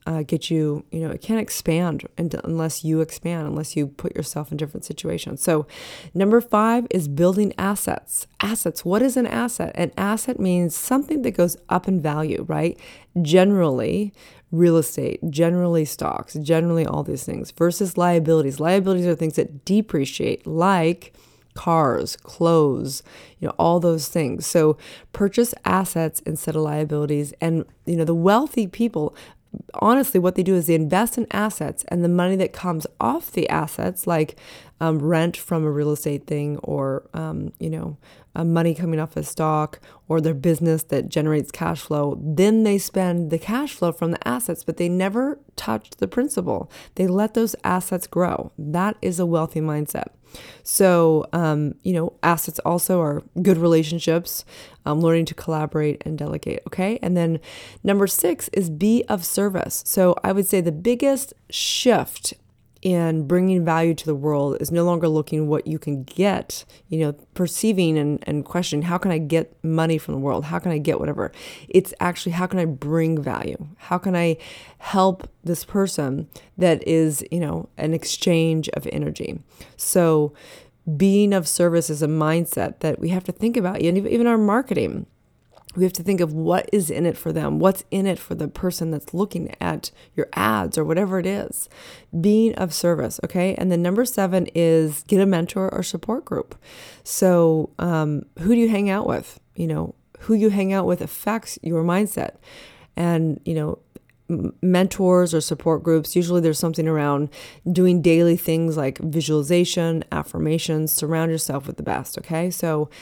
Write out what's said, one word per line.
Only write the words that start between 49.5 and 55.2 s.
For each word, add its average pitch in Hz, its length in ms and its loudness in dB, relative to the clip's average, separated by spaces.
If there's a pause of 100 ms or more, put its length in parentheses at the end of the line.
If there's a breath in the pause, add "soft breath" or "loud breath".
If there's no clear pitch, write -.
mindset. 151 480 -4 (520 loud breath)
So, 170 720 4
um, 151 480 0
you 185 120 0
know, 170 280 -2
assets 165 380 0
also 175 420 2
are 147 220 -2 (180)
good 185 160 6
relationships, 165 880 2 (400 loud breath)
um, 147 160 0
learning 165 240 4